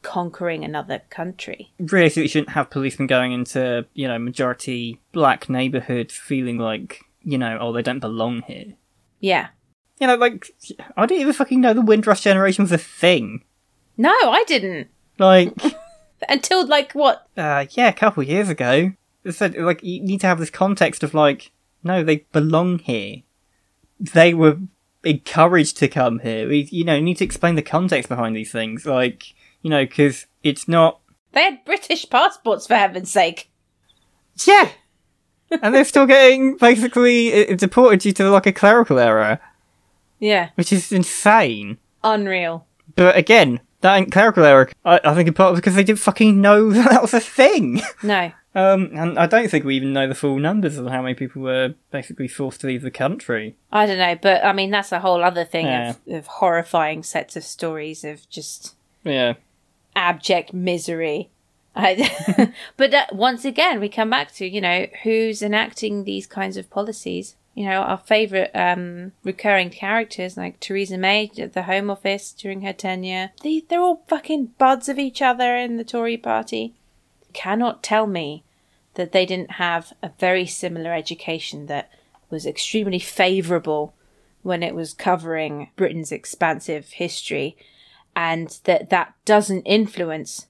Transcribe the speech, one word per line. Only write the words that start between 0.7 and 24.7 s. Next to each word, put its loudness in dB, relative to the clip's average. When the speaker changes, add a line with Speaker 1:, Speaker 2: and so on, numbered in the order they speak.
Speaker 1:
country. -14
Speaker 2:
Realistically, 2
you -2
shouldn't -4
have -4
policemen -6
going 0
into, -6
you -8
know, -6
majority -8
black 0
neighbourhoods -4
feeling -6
like, -8
you -4
know, -4
"Oh, -4
they -4
don't -6
belong -6
here." -18
Speaker 1:
Yeah. -2
Speaker 2:
You 0
know, 4
like, -2
I 4
didn't 0
even 2
fucking 0
know 4
the 2
Windrush 4
generation 2
was 0
a 4
thing. 0
Speaker 1:
No, 4
I 4
didn't. -4
Speaker 2:
Like 6
Speaker 1:
<laughs> -8
Until, 0
like, 0
what? 0
Speaker 2:
Uh, -2
yeah, 2
a 4
couple 0
of -6
years -2
ago. 2
It -10
said, -4
like, -2
you -10
need -4
to 0
have 2
this -6
context -2
of, -6
like, 0
"No, -2
they -2
belong 0
here. -8
They 4
were 4